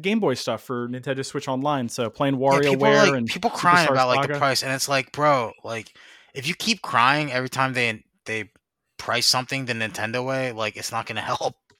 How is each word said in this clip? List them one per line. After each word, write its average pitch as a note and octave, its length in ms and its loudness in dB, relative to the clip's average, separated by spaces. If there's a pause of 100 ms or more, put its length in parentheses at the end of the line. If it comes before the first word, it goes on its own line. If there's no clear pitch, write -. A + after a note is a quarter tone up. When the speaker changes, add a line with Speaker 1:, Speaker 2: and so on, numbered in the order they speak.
Speaker 1:
Game G3+ 200 0
Boy D3 140 2
stuff A#2 280 -4
for A#2+ 260 -6
Nintendo C3 360 -6
Switch C#3+ 240 -8
Online. C3+ 400 -2
So A2+ 220 -4
playing C#3 280 0
Speaker 2:
Yeah, C#3 220 4
people C#3 260 4
are, C#3+ 60 6
Speaker 1:
WarioWare C#3+ 140 8
Speaker 2:
like, C#3 80 4
Speaker 1:
and A#2+ 120 0
Speaker 2:
people F#3 240 -2
crying F3 380 4
Speaker 1:
Superstar C#3 40 4
Speaker 2:
about, C3 160 4
like, C3 140 4
the C#3+ 120 -2
Speaker 1:
Saga. C#3+ 40 -4
Speaker 2:
price, C3+ 240 0
and C3 100 -4
it's C3+ 180 -4
like, C3+ 220 0
bro, C#3 400 2 (120)
like, A2 320 -10 (380)
if C3 120 -8
you F3 80 -2
keep A3 280 0
crying C3+ 500 2
every B2+ 160 -2
time C3 240 -2
they, A#2 320 -2 (220)
they A2 240 -6 (480)
price A#2 280 -2
something C3 380 0
the B2 80 -4
Nintendo A2 520 -4
way, C3 280 -4
like, G#2+ 240 -6
it's - 160 -10
not A2+ 140 -6
gonna A2 140 -8
<laughs> - 20 -6
help. B2 340 -4 (240)